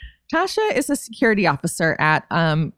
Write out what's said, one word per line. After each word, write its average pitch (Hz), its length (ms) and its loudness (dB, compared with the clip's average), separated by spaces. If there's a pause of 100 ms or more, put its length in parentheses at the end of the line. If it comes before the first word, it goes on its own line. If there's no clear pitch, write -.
(320)
Tasha 381 420 0
is - 160 0
a 285 60 0
security 220 500 0
officer 160 520 0
at, 151 320 2
um, 160 480 0